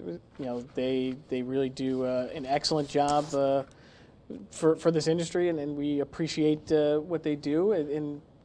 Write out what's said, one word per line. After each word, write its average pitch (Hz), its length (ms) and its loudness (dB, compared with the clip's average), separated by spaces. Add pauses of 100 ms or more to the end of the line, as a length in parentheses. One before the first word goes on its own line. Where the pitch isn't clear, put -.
(400)
you 139 60 -6
know, 123 160 -4 (120)
they, 131 420 -2 (120)
they 127 140 -4
really 131 280 -2
do, 131 360 -2
uh, 127 280 -2
an 151 120 -8
excellent 143 420 0
job, 147 460 4
uh, 139 300 2 (880)
for, 160 240 4
for 160 140 2
this 160 180 2
industry, 175 420 2
and, 160 100 -2
and 143 160 -4
we 143 240 0
appreciate, 151 720 0
uh, 151 280 4
what 160 240 -4
they 151 120 0
do, 156 380 2
and, 151 160 0
and, 147 320 -4 (240)